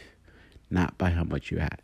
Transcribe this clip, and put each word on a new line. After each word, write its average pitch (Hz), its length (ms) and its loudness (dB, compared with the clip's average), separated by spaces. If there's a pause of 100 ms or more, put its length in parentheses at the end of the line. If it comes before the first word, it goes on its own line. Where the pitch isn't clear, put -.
(680)
not - 300 0
by 90 120 2
how 85 120 2
much 78 300 -4
you 80 60 0
had 80 260 -4